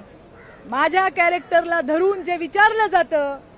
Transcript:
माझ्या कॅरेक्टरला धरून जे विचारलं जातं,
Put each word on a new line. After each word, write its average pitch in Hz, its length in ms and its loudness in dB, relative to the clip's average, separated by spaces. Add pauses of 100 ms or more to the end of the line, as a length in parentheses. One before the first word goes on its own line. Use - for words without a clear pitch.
(640)
माझ्या 311 440 0
कॅरेक्टरला 339 720 0
धरून 339 440 0
जे 349 120 -4
विचारलं 415 500 2
जातं, 294 520 -2 (200)